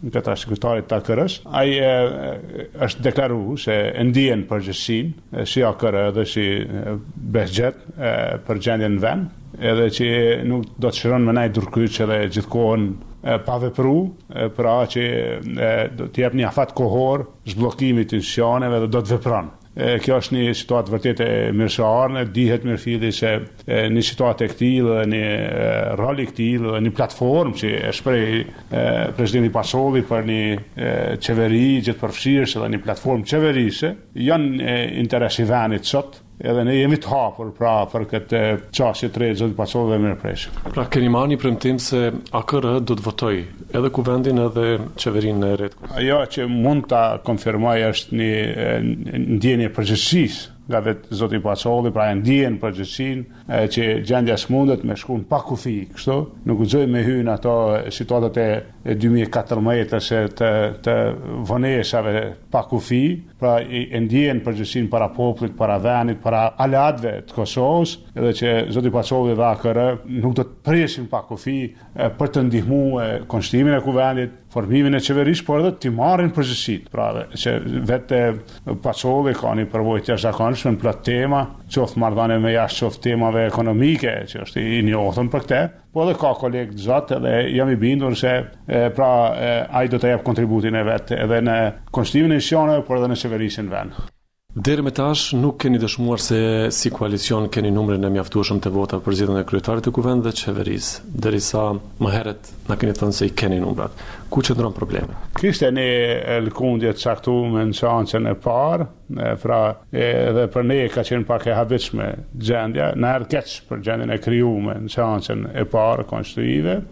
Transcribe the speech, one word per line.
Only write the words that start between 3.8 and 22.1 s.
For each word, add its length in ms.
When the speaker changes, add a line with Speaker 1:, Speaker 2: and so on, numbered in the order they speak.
Speaker 1:
e 160
ndjen 460
përgjegjësinë, 600
e, 160
si 160
A 80
K 160
R 240
dhe 160
si, 160
e, 340
Behxhet, 480
e, 180
për 240
gjendjen 300
në 80
vend, 280
edhe 400
që 120
nuk 300
do 100
të 140
shëron 240
me 160
naj 160
durkyç 480
edhe 180
gjithkohon, 520
e, 140
pa 160
vepru, 340
e, 240
pra 300
që, 120
e, 360
do 160
t'jep 240
një 160
afat 240
kohor 540
zhbllokimit 640
të 80
institucioneve 640
dhe 80
do 80
të 160
vepron. 380
E, 140
kjo 160
është 160
një 240
situatë 320
vërtet 320
e 40
mirëseardhme, 680